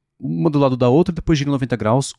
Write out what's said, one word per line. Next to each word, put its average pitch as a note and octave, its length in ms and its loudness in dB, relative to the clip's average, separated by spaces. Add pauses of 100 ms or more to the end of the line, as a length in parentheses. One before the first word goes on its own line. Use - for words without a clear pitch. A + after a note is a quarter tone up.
(200)
uma E3 300 -2
do C#3+ 80 0
lado C3 200 2
da B2 120 2
outra, E3 240 2
depois D#3+ 240 -2
gira C#3 140 -2
noventa B2+ 240 -2
graus, A2+ 420 0